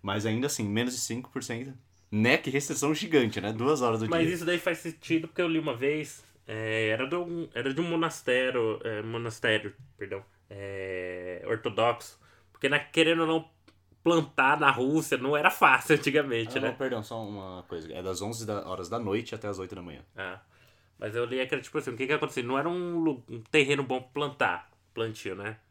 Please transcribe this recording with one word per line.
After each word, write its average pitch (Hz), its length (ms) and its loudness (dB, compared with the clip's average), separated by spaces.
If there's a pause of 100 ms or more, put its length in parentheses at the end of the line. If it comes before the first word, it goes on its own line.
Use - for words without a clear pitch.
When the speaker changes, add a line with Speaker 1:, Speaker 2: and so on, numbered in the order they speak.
Speaker 1:
Mas 101 240 -2
ainda 113 220 0
assim, 110 200 -2
menos 120 280 0
de - 40 -6
cinco 123 300 -6
por 127 140 -8
cento, 123 280 -8 (400)
né? 113 260 6
Que - 120 -2
restrição 139 420 0
gigante, 147 480 2
né? 104 140 -2
Duas 127 300 2
horas 113 160 2
do 110 100 -2
Speaker 2:
Mas 165 160 2
Speaker 1:
dia. 170 80 0
Speaker 2:
isso 170 120 -4
daí 175 120 0
faz 170 220 -2
sentido 165 480 -2
porque - 160 -2
eu 175 40 2
li 160 120 2
uma 151 160 -2
vez, 147 480 -2 (240)
é, 110 400 0
era 110 200 0
de 156 80 -2
um, 170 380 -4
era 127 180 -2
de 135 80 -2
um 175 80 0
monastério, 127 960 0
é, 107 200 -4
monastério, 113 720 -2 (200)
perdão, 98 280 -8 (260)
é, 92 960 -8
ortodoxo. 113 760 -2 (320)
Porque, - 160 -4
na, 143 120 4
querendo 165 420 2
ou 160 60 2
não, 160 200 0 (560)
plantar 151 560 4
na 143 100 6
Rússia 135 480 2
não 135 180 0
era 156 140 4
fácil 147 460 6
antigamente, 131 640 2
Speaker 1:
Ah, 131 40 2
Speaker 2:
né? 131 60 0
Speaker 1:
não, - 80 0
perdão, 123 260 -2
só 113 240 -8
uma 95 440 -10
coisa. 80 240 -8
É 90 100 -8
das 92 180 -4
onze 113 240 -6
da, 104 220 -4
horas 92 220 -6
da 113 100 -2
noite 113 340 -2
até 107 140 -8
as 98 120 -4
oito 95 140 -8
da 92 80 -10
manhã. 85 200 -14 (140)
Speaker 2:
Ah, 95 260 -10 (580)
mas 110 160 -8
eu 120 80 0
li 123 140 -4 (100)
que 127 80 -2
era 127 80 -6
tipo - 140 -8
assim, 135 140 -4
o 117 40 -8
que 123 100 -4
que 135 60 -2
acontecia? 147 320 -2
Não 127 160 0
era 147 80 -2
um 175 320 -4
lu-, 151 300 0
um 117 100 -10 (100)
terreno 143 320 4
bom 127 200 -2
pra - 120 -20
plantar, 123 560 0 (240)
plantio, 110 420 -4
né? 101 200 -8 (160)